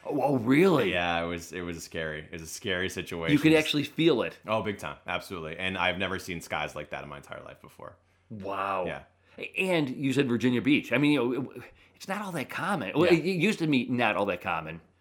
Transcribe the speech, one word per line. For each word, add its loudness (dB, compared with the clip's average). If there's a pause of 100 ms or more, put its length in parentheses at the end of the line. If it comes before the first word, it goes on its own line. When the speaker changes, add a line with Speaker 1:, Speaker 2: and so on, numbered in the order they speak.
Speaker 1:
Oh, -2
oh, 4
really? 6
Speaker 2:
Yeah, 2
it -4
was, -6
it -6
was -6
scary. -6
It -16
was -10
a -12
scary -2
situation. -4
Speaker 1:
You 6
could 6
actually 2
feel 2
it. -4 (100)
Speaker 2:
Oh, 0
big -4
time. -10 (100)
Absolutely. -6
And -4
I've 2
never -4
seen -8
skies -6
like -10
that -8
in -14
my -14
entire -16
life -18
before. -18 (320)
Speaker 1:
Wow. -4
Speaker 2:
Yeah. -6 (580)
Speaker 1:
And 0
you -2
said 2
Virginia 2
Beach. 2
I 4
mean, 4
you 4 (140)
know, -4
it, -14 (320)
it's -18
not -6
all -8
that -4
common. -2
Well, 4
Speaker 2:
Yeah. 8
Speaker 1:
it, 0
it 0
used 2
to 0
be 4
not 2
all 2
that -2
common. -6 (200)